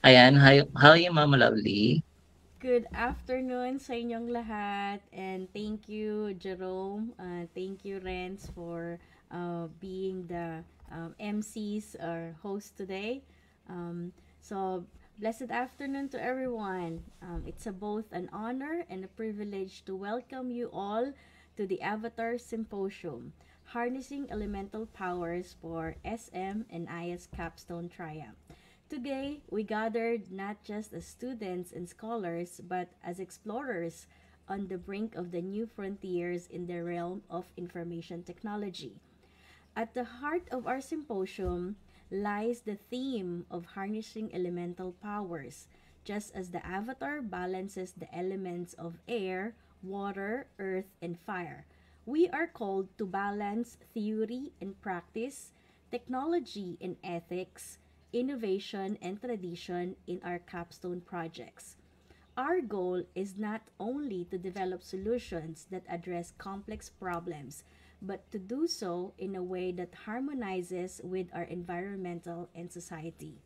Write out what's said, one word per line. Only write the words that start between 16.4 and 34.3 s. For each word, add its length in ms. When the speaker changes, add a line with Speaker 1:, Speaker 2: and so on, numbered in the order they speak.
Speaker 2:
Um, 320
it's 160
a, 80
both 400
an 160
honor 560
and 160
a 80
privilege 800
to 80
welcome 560
you 160
all 400
to 80
the 160
Avatar 560
Symposium, 960
Harnessing 560
Elemental 560
Powers 760
for 440
S 280
M 380
and 180
I 220
S 160
Capstone 640
Triumph. 480
Today, 640
we 140
gathered 680
not 320
just 320
as 100
students 680
and 160
scholars, 720
but 400
as 160
explorers 880